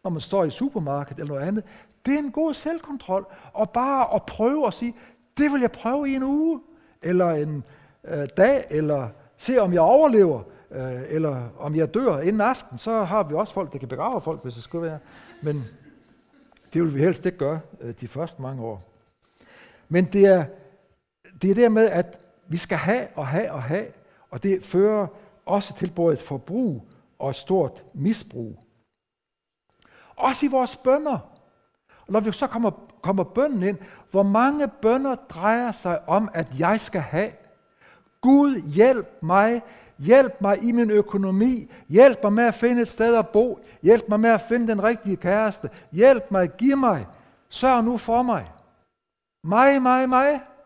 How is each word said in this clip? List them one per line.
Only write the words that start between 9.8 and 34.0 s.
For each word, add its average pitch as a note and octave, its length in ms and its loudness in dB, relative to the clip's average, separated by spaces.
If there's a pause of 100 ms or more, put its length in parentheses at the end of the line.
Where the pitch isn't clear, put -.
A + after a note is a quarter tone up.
overlever, G#3 600 6 (300)
øh, B2+ 360 -10
eller D3 420 -4 (100)
om D3+ 160 -6
jeg D#3+ 180 -2
dør G#3 260 0
inden G3+ 220 0
aften." A3 360 -4
Så A3 260 -4
har F#3+ 200 0
vi D3 100 -6
også G#3 200 -4
folk, F3 200 -6
der C3+ 60 -10
kan B2+ 80 -12
begrave D#3+ 340 -6
folk, - 220 -8
hvis B2 100 -12
det A2+ 100 -16
skulle E3+ 240 -8
være. D#3 120 -10 (420)
Men D3 220 -6 (1120)
det E3 80 0
vil D#3 140 -2
vi C3+ 40 -4
helst E3+ 260 0
ikke F3+ 120 -4
gøre, D3+ 220 -4 (220)
øh, A#2+ 180 -12
de A#2+ 80 -14
første D#3 340 -12
mange C3 220 -10
år. G#2 200 -12 (1040)
Men F3+ 160 2
det G3 200 4
er, F3+ 200 6 (960)
det F#3+ 100 0
er F#3+ 40 2
der A#3 140 4
med, A3 200 4
at F3 300 -4 (280)
vi E3+ 100 -6
skal F3 200 -4
have G3 380 -4
og C#3+ 120 -6
have E3+ 240 -4
og C3+ 120 -10
have, F3 240 -6 (420)
og - 140 -12
det F#3+ 200 -2
fører G3+ 440 0 (380)
også G3+ 300 -4
til E3+ 160 -6
både E3+ 220 2
et B2+ 80 -4
forbrug E3 680 -6 (340)
og C#3 80 -4
et C3 60 -6
stort - 480 -4 (100)
misbrug. B2 680 -6 (1500)
Også C4+ 300 0
i C4+ 40 0
vores B3+ 260 0
bønner. C4+ 440 0 (880)
Og F#3+ 60 -6
når G#3+ 60 2
vi G#3+ 120 -2
så - 160 -4
kommer, A#3 240 -2 (300)
kommer F#3+ 220 -2
bønnen B3 400 -2
ind, G3 140 -2 (340)